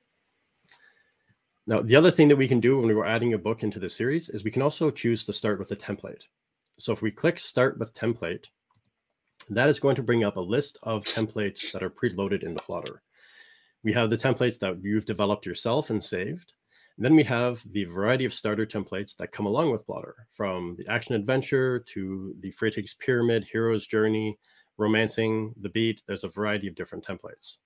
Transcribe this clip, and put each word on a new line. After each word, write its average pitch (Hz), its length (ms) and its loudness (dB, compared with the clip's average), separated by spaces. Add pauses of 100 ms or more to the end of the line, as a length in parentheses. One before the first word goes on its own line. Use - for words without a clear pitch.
(1700)
Now, 107 140 2
the 117 160 6
other 170 140 10
thing 160 180 8
that 147 80 10
we 135 120 4
can 123 120 6
do 127 180 6
when 117 160 4
we're 104 120 2
adding 113 260 2
a 107 60 0
book 104 240 -2
into 104 160 -2
the 90 100 -6
series 139 400 -2
is 98 160 -8
we 110 60 -2
can 127 120 0
also 147 280 0
choose 117 340 -2
to - 80 -6
start 104 260 -2
with 95 120 -10
a 104 60 -4
template. - 480 -10 (540)
So - 140 -4
if 104 80 -4
we 110 100 -2
click 170 280 0
Start - 400 0
with 113 160 -8
Template, 110 520 -4 (1040)
that 120 180 4
is 143 100 2
going 139 180 2
to 135 60 -4
bring 113 220 2
up 101 140 -2
a - 20 -4
list 107 440 -4
of 110 200 -4
templates 107 680 -4
that 95 100 -6
are 92 80 -4
preloaded 98 520 -2
in 82 120 -8
the 80 80 -6
plotter. - 400 -10 (800)
We 107 100 0
have 117 160 2
the 113 80 2
templates 123 440 0
that 92 220 -4
you've 104 220 -2
developed 104 400 -2
yourself 117 460 -2
and 104 120 -2
saved. 110 520 -6 (420)
And - 80 -4
then 139 100 6
we 156 100 8
have 123 380 0 (100)
the 101 120 0
variety 101 400 0
of 113 80 -4
starter 107 320 -2
templates 101 520 -6
that - 160 -12
come - 120 -4
along 135 260 2
with 110 140 -4
Plotter, - 480 -12
from 90 460 -6
the 95 120 -12
action 117 240 -2
adventure 131 680 0
to 95 600 -8
the 92 120 -10
Freytag's 107 420 -4
Pyramid, 117 560 0
Hero's 113 360 0
Journey, 110 520 0 (400)
Romancing, 110 840 2
The 101 80 -10
Beat. 113 380 -2
There's 98 180 -8
a 92 40 -8
variety 101 400 -4
of 85 60 -10
different 90 300 -12
templates. - 600 -12